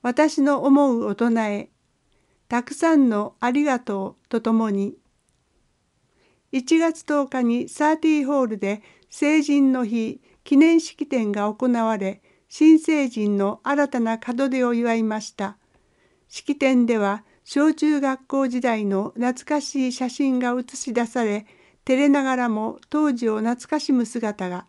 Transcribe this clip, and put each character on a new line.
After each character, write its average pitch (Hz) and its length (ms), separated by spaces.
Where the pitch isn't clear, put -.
私 294 400
の 277 220
思 277 320
う 226 100
大 202 80
人 233 280
へ。 208 280
た 240 160
く 285 100
さ 330 220
ん 269 120
の 208 300
あ 247 140
り 285 100
が 262 160
と 196 460
う - 40
と 226 120
と 226 120
も 226 180
に。 196 280
一 269 300
月 330 240
十 285 240
日 262 140
に 240 260
サ 302 240
ー 320 60
テ 320 100
ィ 302 140
ー 254 40
ホ 277 160
ー 254 60
ル 208 100
で 202 240
成 302 320
人 285 300
の 254 140
日 226 360
記 - 140
念 330 240
式 - 260
典 226 240
が 208 240
行 247 160
わ 226 260
れ、 190 260
新 311 320
成 302 280
人 208 280
の 196 260
新 285 240
た 262 140
な 226 180
門 247 320
出 254 140
を 240 100
祝 233 220
い 226 80
ま 214 160
し 214 100
た。 208 280
式 - 280
典 262 300
で 226 120
は、 202 260
小 294 260
中 302 260
学 262 260
校 269 220
時 247 120
代 226 240
の 196 320
懐 247 280
か 294 160
し 269 280
い 247 40
写 254 160
真 262 320
が 247 180
映 247 160
し - 180
出 233 140
さ 233 160
れ、 208 240
照 262 120
れ 285 120
な 277 160
が 262 100
ら 247 140
も 220 320
当 302 220
時 233 160
を 214 100
懐 233 300
か 302 100
し 294 140
む 240 120
姿 214 440
が。 180 200